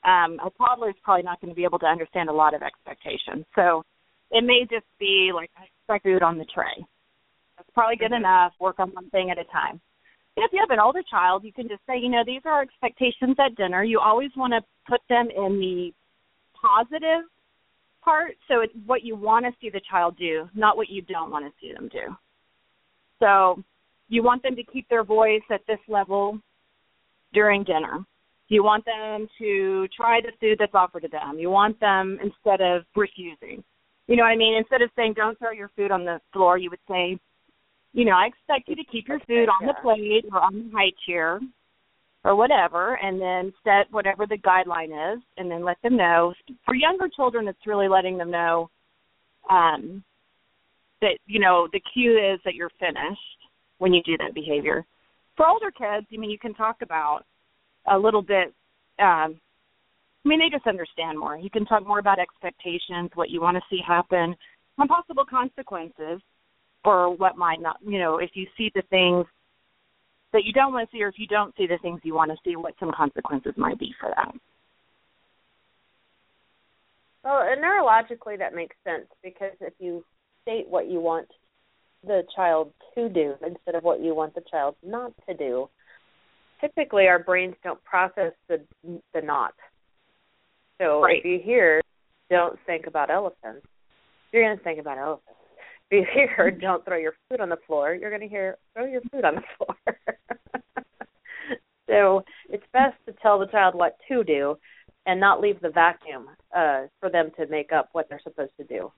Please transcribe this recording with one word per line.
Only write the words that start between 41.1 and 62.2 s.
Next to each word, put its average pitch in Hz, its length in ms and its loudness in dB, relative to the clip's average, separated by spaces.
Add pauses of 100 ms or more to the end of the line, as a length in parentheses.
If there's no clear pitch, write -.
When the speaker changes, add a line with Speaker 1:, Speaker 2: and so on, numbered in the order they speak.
Speaker 1:
or 196 120 4
whatever," 208 600 2
and 190 240 -4
then 185 320 -2 (120)
set 202 280 4
whatever 196 360 -2
the 208 100 -4
guideline 175 800 0
is 247 80 -16 (140)
and 180 120 -8
then 170 140 -6
let 175 180 -4
them 240 160 2
know. 175 380 4 (300)
For 254 100 0
younger 349 340 0
children, 233 380 -2
it's - 180 -10
really 202 220 0
letting 185 320 2
them 170 100 -6
know, 170 400 0 (800)
um, 170 540 2 (960)
that, 196 240 2
you 208 140 -2
know, 180 280 6
the 190 120 -4
cue 240 380 2
is 196 260 2
that 185 120 -4
you're 170 140 -8 (100)
finished 165 600 -8 (400)
when 185 140 4
you 170 100 6
do 160 140 -2
that 151 180 -6
behavior. 151 500 -2 (500)
For 311 120 6
older 415 240 2
kids, 208 420 -6
I 214 40 -14
mean, 214 120 -10
you 208 100 -8
can 220 140 -10
talk 220 280 -4
about 156 440 -4 (600)
a 196 100 4
little 214 240 2
bit, 185 260 0 (520)
um, 165 400 4 (840)
I - 40 2
mean, 311 120 4
they 330 100 4
just 285 160 -4
understand 165 540 -6
more. 151 180 -6
You 180 140 -12
can 214 140 -2
talk 208 200 0
more 208 140 0
about 196 200 2
expectations, 175 960 -8